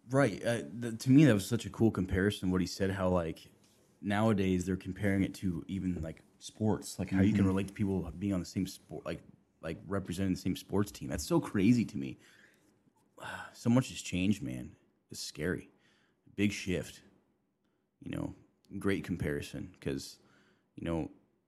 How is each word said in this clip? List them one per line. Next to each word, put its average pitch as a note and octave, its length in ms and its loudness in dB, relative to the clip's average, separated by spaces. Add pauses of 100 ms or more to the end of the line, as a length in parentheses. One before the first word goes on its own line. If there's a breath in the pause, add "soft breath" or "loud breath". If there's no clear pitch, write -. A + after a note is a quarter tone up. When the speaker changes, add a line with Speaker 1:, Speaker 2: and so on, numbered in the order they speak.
(100)
Speaker 1:
Right. B2+ 340 2
Uh, A#2 180 0 (200)
th-, A2+ 160 -6
to C3 140 -2
me, C#3+ 140 12
that A#2+ 80 8
was F#2+ 120 0
such A2+ 200 -2
a F#2+ 40 -6
cool A2+ 220 4
comparison, F#2+ 580 0
what F#2 100 2
he F2 60 2
said, G2 240 -2
how, F#2+ 200 0
like, E2+ 380 -2 (540)
nowadays G2 640 2
they're F#2 100 0
comparing F#2+ 460 0
it - 120 0
to F2 340 -4
even, F2+ 340 -4
like, D#2+ 200 -10 (180)
sports, - 580 -2
like, F#2 120 -4
how F#2+ 100 2
you G2 120 6
can G#2 80 4
Speaker 2:
Mm-hmm. G2 80 6
Speaker 1:
relate F#2+ 200 0
to - 60 -14
people F#2+ 440 -2
being G2+ 140 -2
on F#2 80 0
the E2+ 60 -6
same F#2+ 200 -2
sport, - 400 -14
like, E2+ 140 -8 (420)
like, E2 240 -6
representing F#2+ 460 -2
the F2+ 80 0
same F2+ 160 -2
sports G2+ 340 -2
team. - 180 -12
That's C#2+ 180 -6
so E3+ 120 2
crazy A2 460 4
to - 120 -6
me. C2+ 220 -8 (1000 soft breath)
<sighs> - 60 -14 (260 loud breath)
So - 180 -4
much B2 200 4
has E2+ 100 -12
changed, F#2 420 0
man. B1+ 280 -8 (400)
It's - 100 -14
scary. - 500 -6 (640 soft breath)
Big G2 180 2
shift. - 500 -6 (1000)
You - 140 -14
know, G1+ 180 -8 (440)
great F#2+ 260 -2
comparison, D#2 680 -6 (100)
'cause, - 380 -8 (560 soft breath)
you - 100 -12
know E2 260 -4 (380)